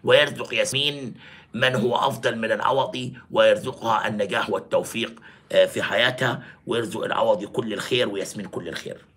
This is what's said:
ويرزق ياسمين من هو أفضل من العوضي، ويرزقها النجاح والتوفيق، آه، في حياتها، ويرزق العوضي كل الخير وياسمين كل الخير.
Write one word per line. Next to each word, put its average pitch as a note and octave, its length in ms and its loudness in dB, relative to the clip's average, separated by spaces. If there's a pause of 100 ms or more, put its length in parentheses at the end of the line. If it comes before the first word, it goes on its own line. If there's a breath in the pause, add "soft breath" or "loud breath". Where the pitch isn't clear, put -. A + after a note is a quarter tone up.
ويرزق B2 500 4
ياسمين C3+ 600 -2 (400 loud breath)
من B2+ 220 2
هو A#2 200 2
أفضل B2+ 420 0
من A2+ 140 -2
العوضي، B2+ 640 -2 (180 loud breath)
ويرزقها A2 760 2
النجاح G#2+ 420 -2
والتوفيق، - 720 -4 (320 loud breath)
آه، F#2 140 6
في - 180 -4
حياتها، A#2+ 600 0 (240 loud breath)
ويرزق A2+ 360 -4
العوضي G#2 440 0
كل A2 260 -4
الخير A2+ 360 0
وياسمين G2 360 -8
كل F2 220 -10
الخير. - 380 -12 (120)